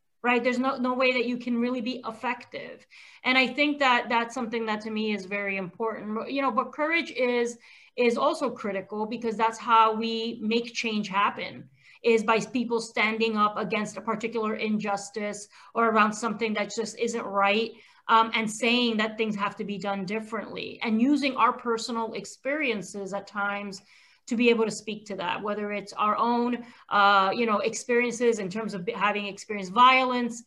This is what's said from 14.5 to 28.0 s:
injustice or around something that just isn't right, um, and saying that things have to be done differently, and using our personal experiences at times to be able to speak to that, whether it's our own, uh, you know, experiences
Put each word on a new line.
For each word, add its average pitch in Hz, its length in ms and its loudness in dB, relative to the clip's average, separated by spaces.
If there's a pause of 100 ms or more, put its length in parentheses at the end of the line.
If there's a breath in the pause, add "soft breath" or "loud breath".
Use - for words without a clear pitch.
injustice 208 920 -4 (260 soft breath)
or 226 140 4
around 214 240 4
something 214 420 -2
that 208 180 -4
just 220 260 -6
isn't 233 260 -2
right, 202 460 2 (380 soft breath)
um, 226 260 6
and 220 140 0
saying 233 500 2
that 214 180 -2
things 220 180 0
have 202 220 -4
to 208 80 -6
be 202 140 -6
done 196 260 -4
differently, 208 760 -6
and 226 200 2
using 277 340 4
our 247 160 4
personal 226 600 -4
experiences 208 1000 -4
at 196 120 -6
times 202 560 -6 (440 soft breath)
to 240 100 -4
be 233 140 6
able 226 140 4
to 208 80 -2
speak - 340 -10
to 196 100 -10
that, 175 240 -4
whether 208 320 -4
it's 202 200 -8
our 208 240 0
own, 240 480 0 (240 loud breath)
uh, 196 440 6
you 233 140 0
know, 208 140 2
experiences 233 800 2